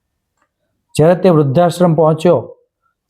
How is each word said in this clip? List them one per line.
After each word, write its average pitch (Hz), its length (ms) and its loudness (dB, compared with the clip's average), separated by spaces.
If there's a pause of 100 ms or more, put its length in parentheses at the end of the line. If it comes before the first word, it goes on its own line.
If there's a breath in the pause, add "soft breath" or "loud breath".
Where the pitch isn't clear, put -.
(960)
જ્યારે 160 180 2
તે 175 160 0
વૃદ્ધાશ્રમ 165 640 0
પહોંચ્યો, 160 640 -2 (540)